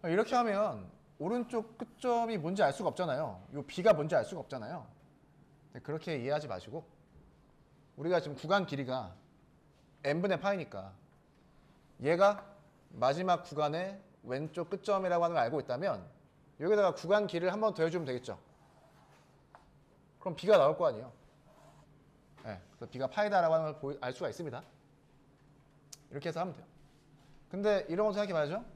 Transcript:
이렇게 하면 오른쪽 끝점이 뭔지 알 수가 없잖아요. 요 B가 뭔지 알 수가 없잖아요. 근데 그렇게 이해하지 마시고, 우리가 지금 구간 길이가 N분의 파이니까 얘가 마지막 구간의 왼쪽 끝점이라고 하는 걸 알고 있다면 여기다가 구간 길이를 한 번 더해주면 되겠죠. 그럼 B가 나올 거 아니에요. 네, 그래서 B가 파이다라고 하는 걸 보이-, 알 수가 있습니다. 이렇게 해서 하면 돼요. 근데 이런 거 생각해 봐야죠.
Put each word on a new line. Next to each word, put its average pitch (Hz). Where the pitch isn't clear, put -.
이렇게 196
하면 196
오른쪽 226
끝점이 233
뭔지 175
알 139
수가 180
없잖아요. 135
요 143
B가 180
뭔지 151
알 117
수가 170
없잖아요. 135
근데 123
그렇게 156
이해하지 143
마시고, 104
우리가 160
지금 147
구간 185
길이가 127
N분의 165
파이니까 135
얘가 190
마지막 165
구간의 160
왼쪽 156
끝점이라고 190
하는 170
걸 143
알고 143
있다면 127
여기다가 196
구간 202
길이를 170
한 214
번 220
더해주면 165
되겠죠. 123
그럼 170
B가 196
나올 151
거 165
아니에요. 120
네, 101
그래서 -
B가 131
파이다라고 196
하는 160
걸 151
보이-, 143
알 131
수가 147
있습니다. 135
이렇게 143
해서 160
하면 180
돼요. -
근데 196
이런 202
거 202
생각해 202
봐야죠. 160